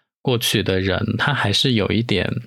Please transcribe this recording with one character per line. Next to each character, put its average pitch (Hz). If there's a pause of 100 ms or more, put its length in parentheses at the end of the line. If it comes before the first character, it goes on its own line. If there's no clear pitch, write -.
(220)
过 123
去 113
的 95
人， 92 (180)
他 135
还 104
是 135
有 107
一 110
点， 104 (160)